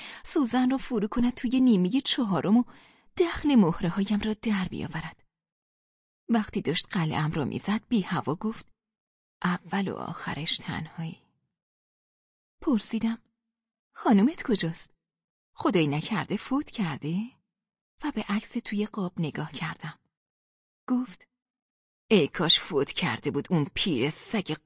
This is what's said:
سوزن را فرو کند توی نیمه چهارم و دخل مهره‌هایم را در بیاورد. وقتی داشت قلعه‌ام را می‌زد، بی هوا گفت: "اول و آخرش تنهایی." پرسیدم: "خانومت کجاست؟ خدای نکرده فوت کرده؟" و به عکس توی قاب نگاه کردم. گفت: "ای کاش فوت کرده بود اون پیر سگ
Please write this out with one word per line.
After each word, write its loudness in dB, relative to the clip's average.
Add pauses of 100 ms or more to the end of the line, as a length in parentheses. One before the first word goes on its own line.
(240)
سوزن 2
را 0
فرو -2
کند 2
توی 0
نیمه 6
چهارم 2
و 6 (520)
دخل 2
مهره‌هایم 4
را -2
در 0
بیاورد. -8 (1080)
وقتی 0
داشت 0
قلعه‌ام 0
را -2
می‌زد، -2
بی 2
هوا -2
گفت: -8 (760)
"اول -2
و -6
آخرش -6
تنهایی." -8 (1400)
پرسیدم: 0 (760)
"خانومت 4
کجاست؟ -2 (600)
خدای 2
نکرده -2
فوت -4
کرده؟" -4 (840)
و -4
به -6
عکس -4
توی -4
قاب -4
نگاه -4
کردم. -10 (920)
گفت: -4 (840)
"ای 6
کاش 2
فوت 0
کرده -2
بود -2
اون 2
پیر 0
سگ -4